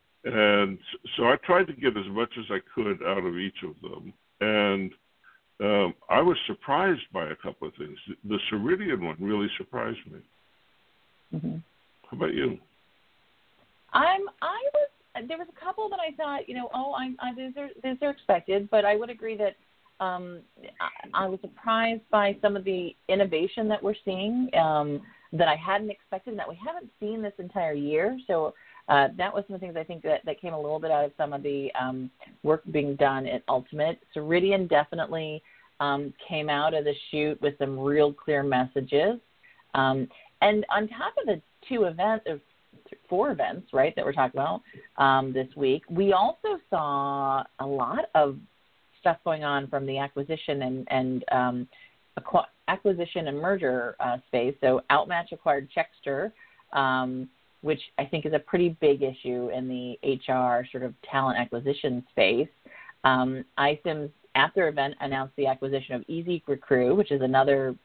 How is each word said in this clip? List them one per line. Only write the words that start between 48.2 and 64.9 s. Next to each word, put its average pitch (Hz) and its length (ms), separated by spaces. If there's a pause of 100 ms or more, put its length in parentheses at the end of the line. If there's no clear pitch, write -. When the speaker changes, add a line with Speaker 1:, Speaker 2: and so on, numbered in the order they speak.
Speaker 2:
stuff 170 220
going 156 220
on 139 240
from 139 180
the 135 120
acquisition 139 640
and, 131 280
and, 131 400
um, 127 380 (500)
acqu-, - 280 (220)
acquisition 175 600
and 143 100
merger, 147 640
uh, 123 160 (120)
space. 127 340
So 127 180 (100)
Outmatch 170 420
acquired 143 380
Checkster, 156 600 (400)
um, 131 560 (320)
which 147 200 (180)
I 143 60
think 151 220
is 151 60
a 151 60
pretty 175 320 (100)
big 143 220
issue 123 480
in 127 180
the 123 360
H 135 240
R 127 420
sort 127 140
of 120 100 (160)
talent 135 280
acquisition 123 720
space. 117 380 (560)
Um, 131 400 (140)
iCIMS, 147 520 (260)
at 147 180
their 175 140
event, 147 320